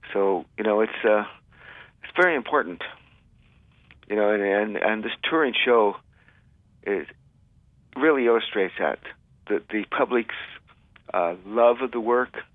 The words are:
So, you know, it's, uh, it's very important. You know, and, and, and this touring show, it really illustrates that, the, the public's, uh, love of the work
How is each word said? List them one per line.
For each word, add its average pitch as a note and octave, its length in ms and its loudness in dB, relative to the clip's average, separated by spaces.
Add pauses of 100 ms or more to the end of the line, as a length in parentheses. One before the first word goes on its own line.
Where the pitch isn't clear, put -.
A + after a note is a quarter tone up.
(120)
So, G2 320 0 (120)
you G#2+ 80 -6
know, G#2+ 160 2
it's, A2 120 0 (120)
uh, G#2+ 200 4 (760)
it's - 140 -16
very F3 200 4
important. A2 460 -2 (1300)
You G#2 80 -2
know, G#2 180 2
and, G2+ 80 0
and, G2+ 340 0
and A2 280 0
this A2+ 80 -4 (100)
touring D3+ 320 0 (100)
show, A2+ 300 4 (880)
it F#2+ 240 -4 (920)
really C#3 300 2
illustrates G#2+ 540 0
that, D#2 180 -2 (480)
the, G#2 240 -2
the G#2+ 140 -4 (120)
public's, A#2+ 380 -2 (800)
uh, F2 220 -2 (100)
love A#2+ 360 4
of B2 100 -6
the A#2+ 80 -2
work A#2+ 340 0 (200)